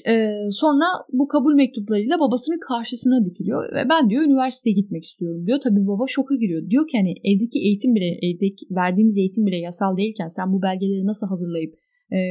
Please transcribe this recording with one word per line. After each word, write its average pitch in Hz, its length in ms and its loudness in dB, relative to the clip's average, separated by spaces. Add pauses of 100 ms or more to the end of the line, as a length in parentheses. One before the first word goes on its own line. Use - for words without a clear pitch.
e, 226 60 4 (380)
sonra 294 340 2 (280)
bu 277 140 2
kabul 294 260 2
mektuplarıyla 226 680 2
babasının 285 480 0
karşısına 240 580 0
dikiliyor 190 500 -4
ve - 140 0
"Ben," 311 200 4
diyor, 262 140 2
"üniversiteye 262 500 2
gitmek 185 300 -2
istiyorum." 170 420 -8
diyor. 254 180 0
Tabii 202 240 2
baba 202 200 -2
şoka 269 280 -2
giriyor. 170 340 -2
Diyor 294 180 2
ki 254 100 -2
hani 185 160 2 (100)
"Evdeki 202 360 0
eğitim 208 360 2
bile, 180 140 0 (180)
evdeki 196 440 -4
verdiğimiz 185 460 2
eğitim 196 280 0
bile 185 120 0
yasal 180 400 -2
değilken 202 300 -4
sen 185 260 -4
bu 190 80 0
belgeleri 190 440 -2
nasıl 202 220 -4
hazırlayıp, 170 460 -6 (380)
e, 185 60 -2 (140)